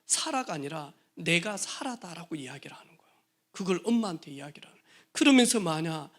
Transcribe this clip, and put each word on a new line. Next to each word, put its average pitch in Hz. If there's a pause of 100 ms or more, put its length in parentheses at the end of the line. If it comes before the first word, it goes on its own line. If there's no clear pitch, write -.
사라가 262
아니라 147 (220)
"내가 170
사라다"라고 175
이야기를 139
하는 -
거예요. - (380)
그걸 180
엄마한테 208
이야기를 143
하는 -
거예요. - (180)
그러면서 247
"만약, 160